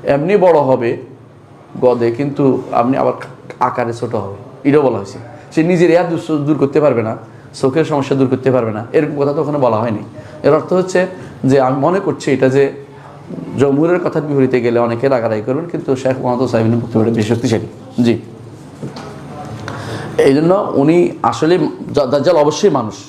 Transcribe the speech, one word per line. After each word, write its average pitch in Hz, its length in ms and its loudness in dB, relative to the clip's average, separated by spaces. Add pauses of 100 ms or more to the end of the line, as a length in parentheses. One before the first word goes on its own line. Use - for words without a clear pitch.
এমনি 156 340 2
বড় 175 220 6
হবে 127 380 0 (840)
গদে, 120 300 4
কিন্তু 139 500 0 (100)
আপনি 123 260 2
আবার 127 160 0 (460)
আকারে 123 340 -2
ছোট 117 220 -6
হবে, 98 540 -6
এটাও 147 120 4
বলা 123 160 2
হয়েছে। 98 200 -10 (340)
সে 160 120 0
নিজের 170 280 4
এয়া 175 120 4
দূর, 160 340 -4
দূর 147 200 0
করতে 143 240 2
পারবে 127 220 2
না, 113 140 -4 (360)
চোখের 139 320 0
সমস্যা 143 300 0
দূর 135 120 2
করতে 131 240 0
পারবে 117 200 0
না, 107 220 -6
এরকম 151 280 0
কথা 143 120 0
তো 156 80 -2
ওখানে 147 160 -2
বলা 120 200 2
হয়নি। 110 220 -2 (440)
এর 143 100 4
অর্থ 156 200 0
হচ্ছে 185 340 0 (380)
যে 135 160 4
আমি 131 200 2
মনে 175 180 2
করছি 160 320 -2
এটা 131 180 2
যে 135 220 2 (840)
জমহুরের 147 420 2
কথা 165 200 -2
বিপরীতে 135 420 2
গেলে 117 180 2
অনেকে 117 300 0
রাগারাগি 113 320 0
করবেন, 131 240 -4
কিন্তু 156 300 -2
শেখ 131 240 -2
মোহাম্মদ 127 300 -2
সাহেবের 113 280 2
বক্তব্যটা 110 340 0
বেশি 113 240 0
শক্তিশালী। 117 680 -4
জি, 117 140 2 (2000)
এই 135 160 4
জন্য 170 420 2
উনি 160 360 4 (120)
আসলে, 156 340 2 (360)
দা-, 143 120 2
দাজ্জাল 143 320 2
অবশ্যই 151 320 2
মানুষ 120 240 -2 (140)